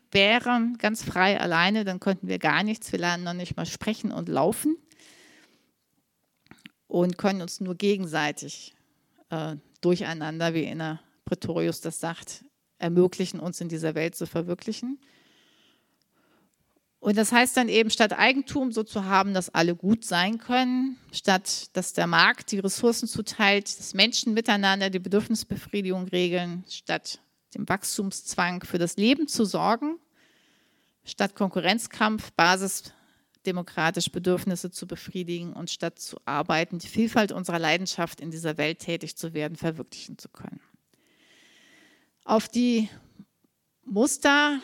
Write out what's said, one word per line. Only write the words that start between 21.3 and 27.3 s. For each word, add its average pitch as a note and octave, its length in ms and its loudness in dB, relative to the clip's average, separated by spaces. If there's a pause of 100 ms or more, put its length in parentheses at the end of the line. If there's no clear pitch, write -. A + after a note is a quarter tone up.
dass F3+ 200 -4
der E3+ 120 2
Markt F3 460 4
die G3+ 80 -2
Ressourcen A3+ 480 0
zuteilt, G3+ 580 2 (120)
dass - 160 -12
Menschen G#3+ 400 2
miteinander G3 560 2
die F#3 100 -2
Bedürfnisbefriedigung G3 1080 -2
regeln, F3+ 600 -2
statt - 500 -6 (360)